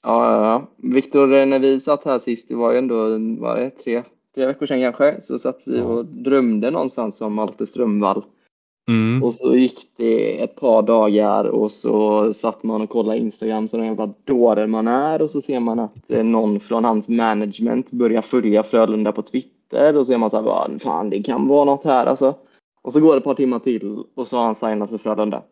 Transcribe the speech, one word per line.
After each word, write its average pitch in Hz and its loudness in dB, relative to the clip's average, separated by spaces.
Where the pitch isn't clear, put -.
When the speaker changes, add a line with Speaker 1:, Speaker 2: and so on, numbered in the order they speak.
Speaker 1:
Ja, 117 2
ja, 110 2
ja. 113 0
Viktor, 135 2
eh, 135 6
när 135 2
vi 135 2
satt 147 -2
här 131 0
sist, 117 -6
det 127 -8
var 117 0
ju 123 2
ändå, 123 0
var 117 -4
det 131 -4
tre, 120 -6
tre 135 -2
veckor 139 -4
sedan 131 -2
kanske, 143 0
så 127 -8
satt 127 -6
vi 127 -4
Speaker 2:
Ja. 120 -2
Speaker 1:
och 117 -4
drömde 123 0
någonstans 127 -6
om 107 -4
Malte 107 -6
Strömvall. 104 -2
Speaker 2:
Mm. 113 2
Speaker 1:
Och 120 0
så 127 2
gick 127 2
det 113 0
ett - -8
par 113 4
dagar 107 2
och 110 -2
så 107 0
satt - -6
man 110 -4
och 104 -8
kollade 110 -2
Instagram 110 -4
som 117 -6
den 113 -4
jävla 107 -6
dåre 117 2
man 110 -2
är, 151 0
och 151 -2
så 143 -4
ser 131 -4
man 117 -2
att, 113 -10
eh, 117 0
någon 110 0
från 113 -2
hans 110 0
management 113 -2
börjar 117 0
följa 107 2
Frölunda 107 0
på 104 -6
Twitter, 131 0
och 131 2
så 127 0
är 117 2
man 113 0
så 110 -2
här, 110 -2
"Vad 73 -2
fan, 90 -4
det 202 -4
kan 139 -2
vara 143 4
något 139 0
här, 127 2
alltså." 135 0
Och 127 -10
så 151 4
går 156 6
det 135 4
ett 131 -2
par 139 -2
timmar 127 0
till 104 -4
och 120 -8
så 131 -6
har 120 2
han 110 0
signat 107 -4
för 113 -8
Frölunda. 107 -4